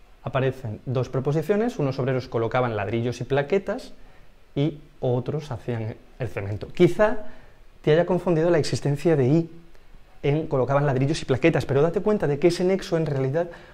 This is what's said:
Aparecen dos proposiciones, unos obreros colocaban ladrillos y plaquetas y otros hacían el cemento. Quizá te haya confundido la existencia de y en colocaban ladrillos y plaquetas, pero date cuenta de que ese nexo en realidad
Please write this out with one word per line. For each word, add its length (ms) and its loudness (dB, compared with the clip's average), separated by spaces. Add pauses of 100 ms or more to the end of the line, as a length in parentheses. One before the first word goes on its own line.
(240)
Aparecen 600 -4
dos 240 -2
proposiciones, 680 0
unos 220 -2
obreros 300 -2
colocaban 480 0
ladrillos 420 -2
y 60 -8
plaquetas 640 -2 (640)
y 240 0 (220)
otros 500 -2
hacían 440 -6 (240)
el 100 -4
cemento. 400 -8
Quizá 480 4 (640)
te 100 2
haya 140 6
confundido 440 2
la 100 4
existencia 580 0
de 100 4
y 220 4 (760)
en 240 0
colocaban 380 2
ladrillos 360 0
y 40 -10
plaquetas, 400 2
pero 160 2
date 180 2
cuenta 280 0
de 120 0
que 80 6
ese 160 0
nexo 320 0
en 100 0
realidad 440 -2 (240)